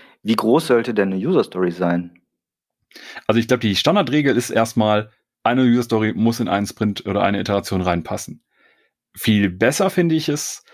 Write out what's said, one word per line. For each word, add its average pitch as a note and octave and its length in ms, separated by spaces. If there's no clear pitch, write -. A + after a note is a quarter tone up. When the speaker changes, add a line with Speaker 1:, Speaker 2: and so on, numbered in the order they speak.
Speaker 1:
Wie A2 120
groß C3 320
sollte A#2+ 260
denn G2 180
eine F#2+ 100
User C#3+ 220
Story F#2 280
sein? F2 500
Speaker 2:
Also A2 120
ich A2+ 100
glaub, B2+ 100
die G#2+ 160
Standardregel C#3+ 640
ist - 120
erstmal, G#2+ 640
eine B2 200
User A#2+ 200
Story A2 300
muss A2+ 260
in A2+ 80
einen G2 200
Sprint - 400
oder G2+ 160
eine G2+ 160
Iteration G2 420
reinpassen. F2 640
Viel G#2 340
besser A#2 400
finde E3+ 240
ich D#3 160
es, - 340